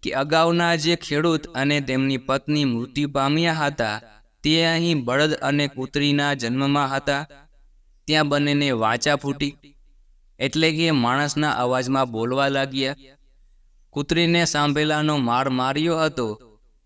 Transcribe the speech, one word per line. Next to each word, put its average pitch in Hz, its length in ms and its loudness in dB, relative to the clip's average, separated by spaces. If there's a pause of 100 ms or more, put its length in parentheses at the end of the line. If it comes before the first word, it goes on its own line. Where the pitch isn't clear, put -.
કે - 80 -4
અગાઉના 165 640 2
જે 165 220 0
ખેડૂત 156 500 -2
અને 143 340 0
તેમની 135 360 0
પત્ની 139 480 -2
મૃત્યુ 131 440 -2
પામ્યા 147 440 0
હતા, 123 480 -2 (420)
તે 160 220 2
અહીં 165 400 0
બળદ 143 280 2
અને 143 340 0
કૂતરીના 143 680 -2
જન્મમાં 135 600 -2
હતા. 143 300 -4 (800)
ત્યાં 151 220 2
બંનેને 143 420 2
વાચા 120 460 0
ફૂટી, 143 400 -4 (800)
એટલે 156 340 0
કે 165 180 2
માણસના 143 600 0
અવાજમાં 127 600 0
બોલવા 123 380 0
લાગ્યા. 135 480 -2 (920)
કૂતરીને 165 540 2
સાંભેલાનો 151 720 0
માર 127 320 0
માર્યો 139 500 0
હતો, 120 640 -4 (260)